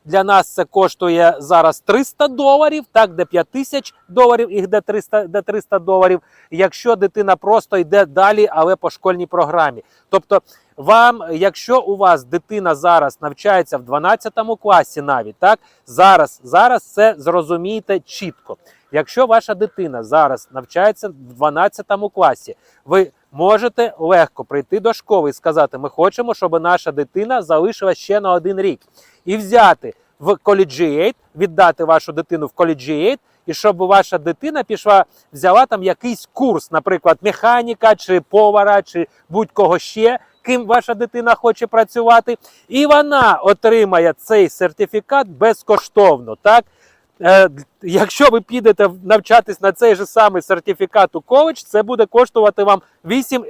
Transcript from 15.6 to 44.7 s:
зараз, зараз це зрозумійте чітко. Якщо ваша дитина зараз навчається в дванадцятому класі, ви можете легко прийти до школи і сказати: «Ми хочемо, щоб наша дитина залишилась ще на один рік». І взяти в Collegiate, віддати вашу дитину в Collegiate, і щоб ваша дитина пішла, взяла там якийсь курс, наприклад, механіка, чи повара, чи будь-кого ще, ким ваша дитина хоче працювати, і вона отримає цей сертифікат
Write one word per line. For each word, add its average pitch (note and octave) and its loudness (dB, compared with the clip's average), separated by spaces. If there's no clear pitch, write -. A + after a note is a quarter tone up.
зараз, D#3+ 2
зараз G3+ 2
це G#3+ 0
зрозумійте F3 -4
чітко. - -16
Якщо D#3 -2
ваша A3 0
дитина F3 -8
зараз C3+ 0
навчається F#3+ -4
в F3 -14
дванадцятому D3+ -6
класі, D#3 -4
ви F3+ 0
можете G#3+ -2
легко E3 0
прийти C#3+ -6
до A3+ -2
школи F3 -2
і - -12
сказати: D3+ -2
«Ми C#3 -12
хочемо, G#3 -2
щоб E3 -4
наша E3+ -2
дитина G3+ -6
залишилась F3 -2
ще G#3 -4
на F#3+ -2
один F3+ -4
рік». F#3+ -4
І F#3+ -6
взяти G3 2
в D3+ -6
Collegiate, F3 -2
віддати E3+ 0
вашу D#3+ 0
дитину D#3 -6
в - -10
Collegiate, D#3 -2
і E3 -10
щоб G#3 0
ваша F#3 0
дитина B3 -6
пішла, G3 0
взяла F#3 2
там G3+ -6
якийсь F#3+ -6
курс, A3 -4
наприклад, E3 -2
механіка, A3+ 0
чи F#3 -2
повара, G3+ 2
чи E3+ -8
будь-кого F#3 -2
ще, A#3 -2
ким B3 -4
ваша A#3 0
дитина A#3 -2
хоче A3+ -4
працювати, A#3 0
і C#4 0
вона C#4+ 2
отримає G3 2
цей G#3 2
сертифікат G#3+ -4